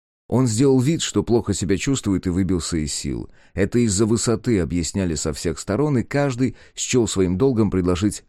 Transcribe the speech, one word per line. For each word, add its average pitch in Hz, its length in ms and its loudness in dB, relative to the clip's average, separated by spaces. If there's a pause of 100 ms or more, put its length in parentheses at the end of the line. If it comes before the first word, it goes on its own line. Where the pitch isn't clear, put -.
(260)
Он 127 200 2
сделал 131 340 4
вид, 151 220 0
что - 200 0
плохо 107 320 0
себя 95 220 0
чувствует, 104 500 -2
и 92 40 2
выбился 87 480 0
из 76 140 -4
сил. 62 380 -8 (220)
Это 101 280 0
из-за 110 260 2
высоты 113 540 0
объясняли 85 540 -2
со 76 180 -4
всех 80 280 -6
сторон, 135 380 0
и 107 40 2
каждый 131 540 -2 (180)
счёл 120 320 0
своим 92 300 0
долгом 113 340 2
предложить 90 580 0